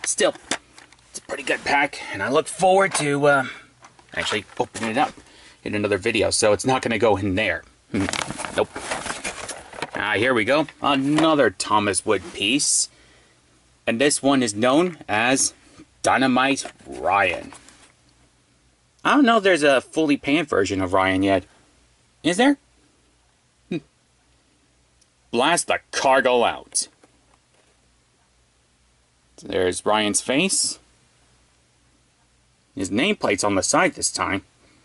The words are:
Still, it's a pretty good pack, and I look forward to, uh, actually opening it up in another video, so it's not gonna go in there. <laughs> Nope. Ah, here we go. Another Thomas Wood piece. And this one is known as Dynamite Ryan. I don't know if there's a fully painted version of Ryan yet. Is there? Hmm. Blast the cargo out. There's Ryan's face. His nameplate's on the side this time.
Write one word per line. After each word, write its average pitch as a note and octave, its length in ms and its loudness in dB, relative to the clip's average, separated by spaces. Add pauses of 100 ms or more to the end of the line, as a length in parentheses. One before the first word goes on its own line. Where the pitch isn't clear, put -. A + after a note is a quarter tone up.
Still, - 260 -2 (800)
it's - 80 -18
a - 40 -16
pretty - 200 -10
good C3+ 220 -6
pack, C#3+ 340 -2 (140)
and G2 100 -8
I A2 80 -4
look D3+ 160 0
forward F#3+ 480 2
to, C#3+ 320 0
uh, C#3 180 4 (680)
actually F#2+ 300 -4 (140)
opening A2+ 340 -4
it A2 40 -4
up - 160 0 (520)
in G#2+ 100 -6
another G#2 240 0
video, G2 320 0
so G#2 220 2
it's G#2 140 0
not C3 160 0
gonna A#2 160 -2
go G#2 180 4
in G2 180 -2
there. F#2+ 280 -2 (300)
<laughs> G2+ 100 -2 (520)
Nope. - 140 0 (1300)
Ah, G#2 220 -2
here B2 180 2
we A#2 100 2
go. D3+ 220 2 (160)
Another C#3+ 640 2
Thomas G#2 560 -2
Wood G2+ 180 0 (120)
piece. - 560 -2 (960)
And A#2 120 -2
this C#3+ 240 2
one C3+ 200 2
is G#2+ 120 -2
known C#3+ 440 2 (100)
as A#2+ 460 0 (480)
Dynamite B2+ 640 2 (200)
Ryan. E2+ 680 -2 (1500)
I F#3 120 2
don't C#4+ 100 6
know A3+ 140 6
if G3+ 40 2
there's F3+ 200 4
a C#3 180 6
fully D3 380 0
painted D3 300 0
version F#2+ 340 0
of F2+ 100 -2
Ryan F#2+ 300 2
yet. G2 220 2 (800)
Is F3 140 0
there? C4+ 220 4 (1120)
Hmm. E3+ 80 -4 (1500)
Blast D3 380 0
the F2+ 120 -2 (120)
cargo B2+ 520 2
out. - 440 -4 (2500)
There's F2+ 440 -2
Ryan's G#2 340 0
face. - 580 -2 (2000)
His F#2+ 160 -8
nameplate's G#2+ 520 -2
on G2+ 120 -2
the F#2+ 80 0
side E3 320 0
this - 180 -6
time. F#2+ 300 -4 (420)